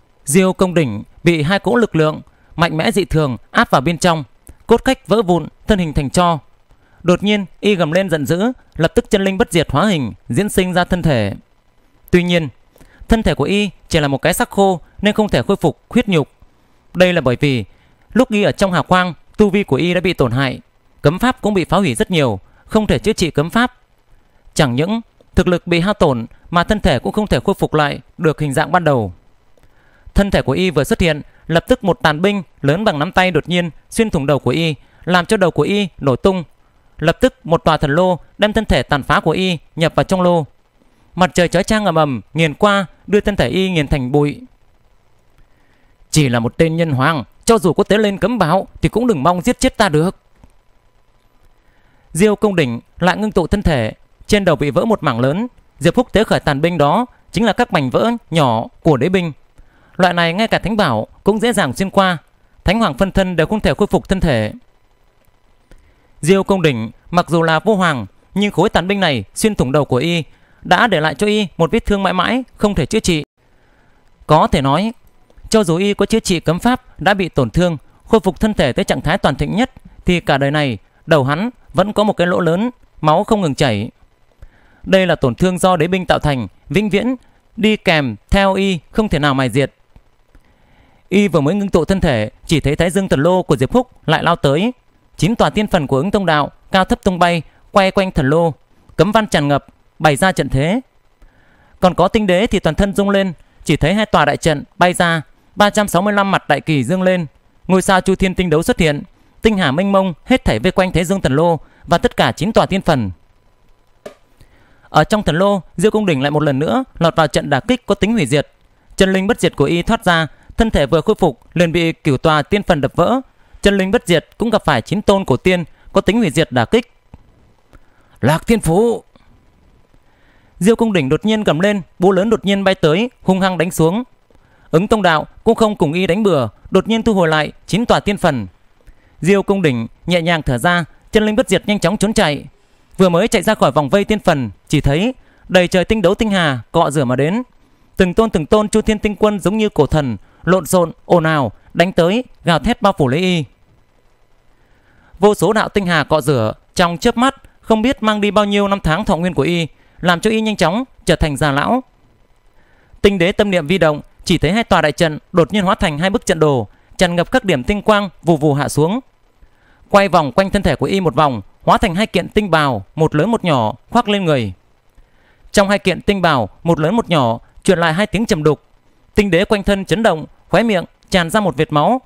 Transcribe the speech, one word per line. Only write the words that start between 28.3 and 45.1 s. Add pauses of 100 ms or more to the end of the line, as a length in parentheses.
hình
dạng
ban
đầu. (1000)
Thân
thể
của
y
vừa
xuất
hiện, (240)
lập
tức
một
tàn
binh (200)
lớn
bằng
nắm
tay
đột
nhiên (200)
xuyên
thủng
đầu
của
y, (300)
làm
cho
đầu
của
y (100)
nổ
tung. (540)
Lập
tức (100)
một
tòa
thần
lô (200)
đem
thân
thể
tàn
phá
của
y (180)
nhập
vào
trong
lô. (680)
Mặt
trời
chói
chang
ầm
ầm (140)
nghiền
qua, (200)
đưa
thân
thể
y
nghiền
thành
bụi. (1700)